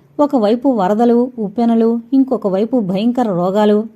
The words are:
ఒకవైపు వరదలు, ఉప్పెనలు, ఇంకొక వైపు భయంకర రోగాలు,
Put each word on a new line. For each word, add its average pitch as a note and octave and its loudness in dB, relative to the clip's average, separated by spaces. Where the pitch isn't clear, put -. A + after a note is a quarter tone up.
ఒకవైపు B3 0
వరదలు, A#3+ 2
ఉప్పెనలు, A3+ 0
ఇంకొక C4 0
వైపు G#3+ 0
భయంకర A3 -2
రోగాలు, G#3 0